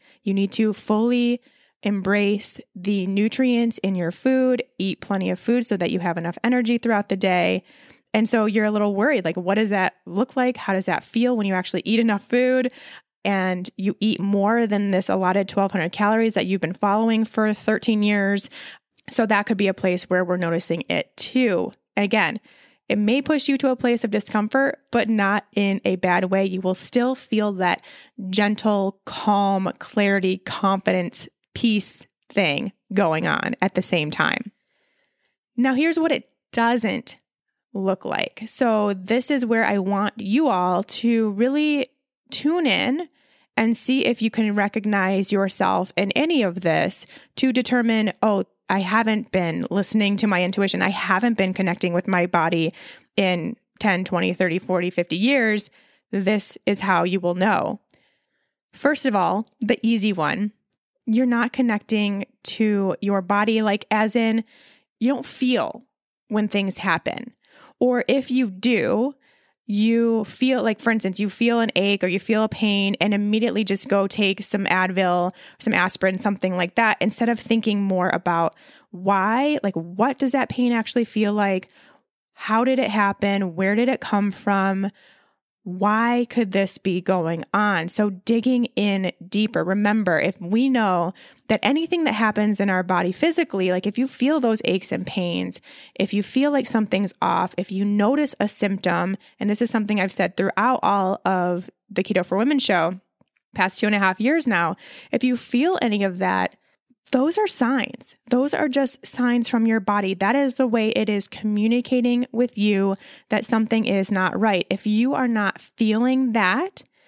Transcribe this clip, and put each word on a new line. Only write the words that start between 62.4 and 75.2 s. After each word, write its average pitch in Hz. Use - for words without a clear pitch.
to 202
your 196
body, 208
like, 208
as 214
in, 226
you 247
don't 269
feel 247
when 208
things 196
happen. 165
Or 247
if 262
you 247
do, 208
you 226
feel, 254
like, 220
for 226
instance, 202
you 202
feel 233
an 226
ache 202
or 185
you 185
feel 214
a 214
pain 202
and 208
immediately 208
just 196
go 196
take 196
some 196
Advil, 185